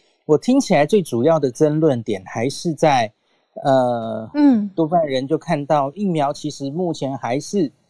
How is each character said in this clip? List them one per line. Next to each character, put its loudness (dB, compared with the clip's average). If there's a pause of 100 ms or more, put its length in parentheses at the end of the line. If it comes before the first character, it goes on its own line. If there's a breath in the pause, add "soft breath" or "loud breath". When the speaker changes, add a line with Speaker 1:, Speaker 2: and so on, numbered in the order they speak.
(240)
Speaker 1:
我 4
听 2
起 -2
来 4
最 2
主 -2
要 4
的 0
争 2
论 2
点 -6
还 -4
是 -4
在， 2 (520)
呃， 0
Speaker 2:
嗯。 4
Speaker 1:
多 0
半 2
人 -2
就 0
看 -4
到 2
疫 -6
苗 0
其 -10
实 -8
目 -2
前 -6
还 -4
是 -2 (180)